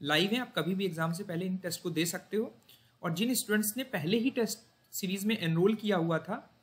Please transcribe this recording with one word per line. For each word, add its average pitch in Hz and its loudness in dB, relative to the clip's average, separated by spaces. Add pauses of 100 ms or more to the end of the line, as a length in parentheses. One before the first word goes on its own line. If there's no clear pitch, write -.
live 151 2
हैं। 247 2
आप 247 -8
कभी 170 0
भी 196 0
exam 165 0
से 180 -6
पहले 180 -2
इन 185 -2
टेस्ट 180 -6
को 175 -4
दे 170 0
सकते 185 -6
हो। 220 -2 (500)
और 175 -2
जिन 233 0
स्टूडेंट्स 214 0
ने 262 -4
पहले 185 0
ही 247 2
टेस्ट 220 0 (360)
सीरीज 190 -4
में 220 2
enroll 175 4
किया 208 0
हुआ 165 2
था, 185 -4 (240)